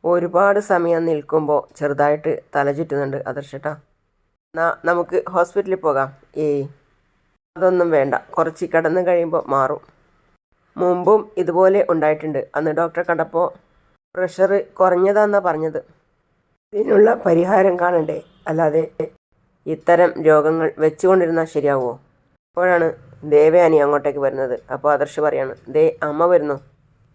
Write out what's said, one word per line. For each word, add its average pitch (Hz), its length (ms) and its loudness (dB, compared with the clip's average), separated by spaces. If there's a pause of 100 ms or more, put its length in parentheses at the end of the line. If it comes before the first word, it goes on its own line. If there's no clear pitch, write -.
ഒരുപാട് 175 560 0
സമയം 170 440 0
നിൽക്കുമ്പോൾ 151 560 -2 (180)
ചെറുതായിട്ട് 147 540 -2 (240)
തല 143 160 0
ചുറ്റുന്നുണ്ട് 143 460 -6 (100)
ആദർശേട്ടാ. 139 440 -10 (840)
എന്നാ 165 120 -2 (180)
നമുക്ക് 170 340 -2 (100)
ഹോസ്പിറ്റലിൽ 185 580 -2
പോകാം. 135 220 0 (280)
ഏയ്, 143 280 -2 (920)
അതൊന്നും 175 340 0
വേണ്ട, 139 240 0 (220)
കുറച്ച് 165 360 -4
കിടന്ന് 165 360 0
കഴിയുമ്പോൾ 170 340 -2 (120)
മാറും. 135 280 -2 (920)
മുമ്പും 180 440 2 (220)
ഇതുപോലെ 190 380 2 (120)
ഉണ്ടായിട്ടുണ്ട്. 156 480 -2 (160)
അന്ന് 156 220 -2
ഡോക്ടറെ 170 300 -4
കണ്ടപ്പോൾ 165 380 -2 (680)
പ്രഷർ 185 360 -2 (280)
കുറഞ്ഞതാന്നാ 202 720 2
പറഞ്ഞത്. 156 320 -4 (920)
ഇതിനുള്ള 214 360 4 (180)
പരിഹാരം 185 560 2
കാണണ്ടേ, 165 360 0 (300)
അല്ലാതെ 160 340 0 (840)
ഇത്തരം 170 440 2 (180)
രോഗങ്ങൾ 156 400 4 (100)
വെച്ചുകൊണ്ടിരുന്നാൽ 165 760 2
ശരിയാവുമോ? 135 400 -2 (560)
അപ്പോഴാണ് 175 360 2 (480)
ദേവയാനി 160 500 6
അങ്ങോട്ടേക്ക് 143 400 0
വരുന്നത്. 131 300 -4 (200)
അപ്പോൾ 139 200 -4
ആദർശ് 143 260 -4
പറയാണ്, 135 320 -2 (220)
"ദേ 151 100 4 (240)
അമ്മ 151 240 0
വരുന്നു, 147 240 0 (580)